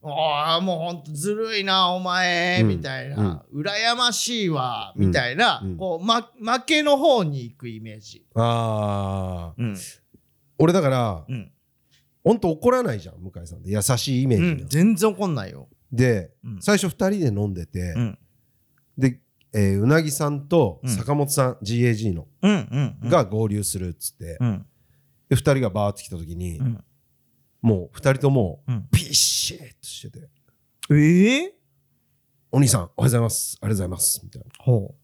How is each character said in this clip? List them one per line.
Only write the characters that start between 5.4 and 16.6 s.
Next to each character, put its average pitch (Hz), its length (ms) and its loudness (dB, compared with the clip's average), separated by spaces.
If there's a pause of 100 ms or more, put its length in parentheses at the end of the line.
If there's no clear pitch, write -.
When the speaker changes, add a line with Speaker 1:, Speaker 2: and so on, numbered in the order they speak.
Speaker 2:
う - 60 -6
ん。 87 80 -8
Speaker 1:
こ 165 260 -6
う、 - 20 -10
ま、 226 180 0
負 233 420 -4
け 302 180 2
の 285 140 4
方 269 280 4
に 139 200 -4
行 117 100 -14
く 123 140 -16
イ 110 100 -12
メ 110 180 -16
ー 110 40 -20
ジ。 - 240 -20 (100)
Speaker 2:
あ 101 1200 -2
ー。 120 40 -4
Speaker 1:
う 120 40 -2
ん。 101 100 -6 (800)
Speaker 2:
俺 160 160 4
だ 185 80 2
か 143 80 2
ら、 113 400 -2
Speaker 1:
う 131 60 -8
ん。 110 180 -12 (720)
Speaker 2:
ほ 185 80 4
ん 233 80 2
と 175 100 0
怒 160 200 0
ら 247 120 2
な 160 120 -2
い 101 60 -8
じ 80 80 -16
ゃ - 40 -18
ん、 - 40 -20
向 90 160 -14 (100)
井 85 40 -16
さ 85 100 -14
ん - 20 -16
っ - 40 -18
て。 92 80 -8
優 101 120 0
し 127 380 0
い - 20 0
イ 135 40 0
メ 120 100 4
ー - 20 4
ジ 165 60 4
じ 180 80 2
ゃ - 20 -2
ん。 - 60 -8
Speaker 1:
う - 40 -12
ん、 135 40 -14
全 180 280 4
然 214 140 2
怒 190 160 -4
ん 165 80 -2
な 104 120 -6
い 90 40 -12
よ。 67 180 -18 (240)
Speaker 2:
で、 117 380 2 (120)
Speaker 1:
う 117 80 -14
ん。 95 120 -12